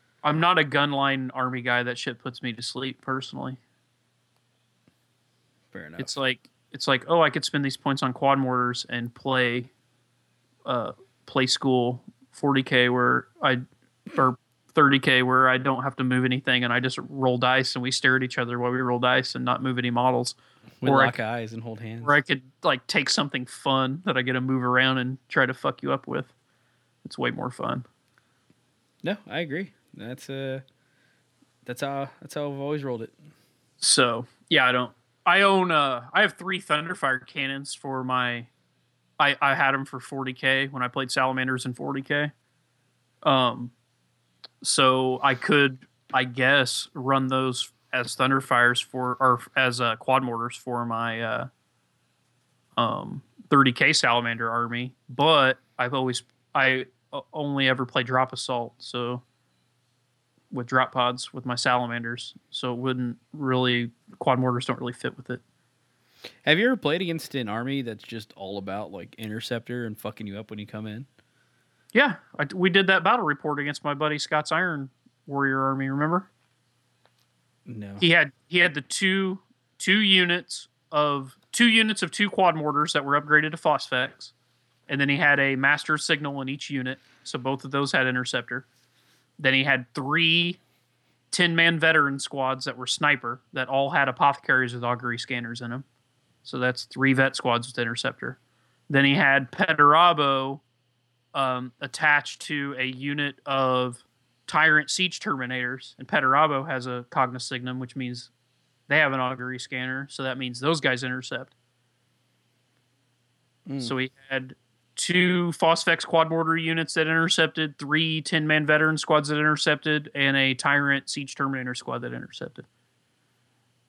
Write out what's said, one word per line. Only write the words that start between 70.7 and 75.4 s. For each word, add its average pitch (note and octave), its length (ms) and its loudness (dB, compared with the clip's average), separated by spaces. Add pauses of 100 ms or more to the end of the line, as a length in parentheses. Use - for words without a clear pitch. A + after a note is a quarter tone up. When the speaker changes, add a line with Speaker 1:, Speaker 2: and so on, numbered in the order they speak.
Speaker 2:
in? A2 180 -12 (840)
Speaker 1:
Yeah, A#3+ 240 4 (240)
I, D3 160 -2
we F3+ 140 2
did F#3+ 180 6
that F#3+ 160 4
battle G#3+ 220 2
report D3 340 -2
against D3 240 -6
my D3 100 -4
buddy D3+ 240 -2
Scott's D3+ 360 -2
Iron D#3+ 360 -2 (380)
Warrior C#3 340 0